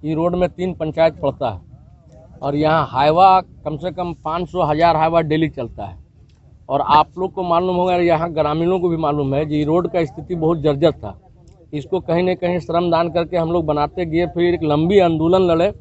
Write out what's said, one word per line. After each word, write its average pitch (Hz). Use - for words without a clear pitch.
ये 156
रोड 175
में 180
तीन 180
पंचायत 160
पड़ता 147
है 98
और 143
यहाँ 156
हाईवा 170
कम 156
से 175
कम 175
पाँच 160
सौ 180
हज़ार 156
हाईवा 165
डेली 156
चलता 113
है। 92
और 135
आप 147
लोग 185
को 185
मालूम 180
होगा, 180
यहाँ 170
ग्रामीणों 160
को 175
भी 165
मालूम 147
है, 147
ये 151
रोड 170
का 175
स्थिति 165
बहुत 160
जर्जर 147
था। 98
इसको 151
कहीं 170
ना 185
कहीं 175
श्रमदान 165
करके 170
हम 165
लोग 170
बनाते 147
गए, 165
फिर 175
एक 165
लंबी 160
आंदोलन 170
लड़े 170